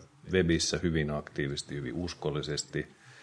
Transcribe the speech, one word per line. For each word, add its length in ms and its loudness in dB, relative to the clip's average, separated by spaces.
webissä 500 4
hyvin 280 2
aktiivisesti, 640 -4
hyvin 200 -6
uskollisesti, 960 -4